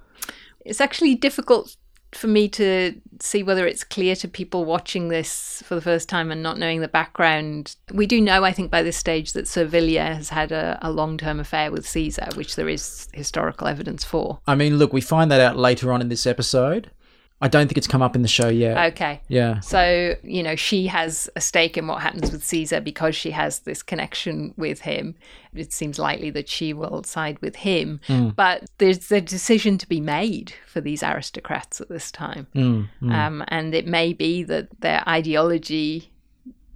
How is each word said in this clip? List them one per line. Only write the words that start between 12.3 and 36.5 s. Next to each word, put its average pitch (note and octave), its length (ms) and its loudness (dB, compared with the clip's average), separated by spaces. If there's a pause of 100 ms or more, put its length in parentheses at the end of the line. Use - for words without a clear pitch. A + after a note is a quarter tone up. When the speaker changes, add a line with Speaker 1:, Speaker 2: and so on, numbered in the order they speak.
Speaker 1:
which - 220 -8
there D#3+ 140 -2
is - 420 -8
historical D#3 540 -4
evidence D3 360 -6
for. - 440 -4
Speaker 2:
I C#3+ 80 4
mean, D3 240 4
look, D3 160 6
we C3+ 80 2
find D#3+ 280 4
that C3+ 120 8
out B2 160 4
later B2+ 340 4
on B2 80 2
in A#2+ 80 -2
this A#2 180 -2
episode. C3 640 2 (480)
I C#3 100 2
don't D3 200 6
think - 80 0
it's C3 100 0
come C3 140 4
up B2 160 2
in B2 60 4
the A#2 60 4
show A#2 200 4
yet. A#2 460 4
Speaker 1:
Okay. D3 340 -4
Speaker 2:
Yeah. A#2 320 2
Speaker 1:
So, F3 640 2
you F3+ 200 -4
know, D#3+ 140 -4
she F#3+ 300 0
has E3 500 -4
a F3 60 -6
stake E3 340 2
in D#3+ 100 -4
what D#3+ 140 -6
happens D#3 320 -4
with D3+ 100 -8
Caesar D#3+ 380 -2
because D#3 340 -4
she - 180 -6
has D3+ 260 -4
this - 240 -10
connection D#3 760 -6
with D3+ 240 -6
him. D#3 340 -6 (400)
It D#3 160 -12
seems D3 280 -8
likely D3+ 320 -4
that D3 180 -8
she D#3 240 -4
will D#3 320 -8
side D3+ 380 -6
with D#3 140 -8
him. D#3 520 -2
Speaker 2:
Mm. B2 260 2
Speaker 1:
But F3+ 300 2 (140)
there's F#3 340 4
a G3+ 80 4
decision G3 560 2
to - 100 -4
be E3 140 -2
made D#3+ 540 -4 (120)
for - 140 -6
these D3 220 -4
aristocrats - 760 -6
at - 120 -14
this - 200 -12
time. C#3+ 440 -12
Speaker 2:
Mm, A#2+ 340 2 (140)
mm. A#2+ 100 0
Speaker 1:
Um, D3+ 360 0
and D#3+ 260 -4
it D#3+ 120 0
may E3+ 280 0
be E3 300 0
that D#3 240 -4 (120)
their D#3 260 0
ideology D#3+ 1040 0 (640)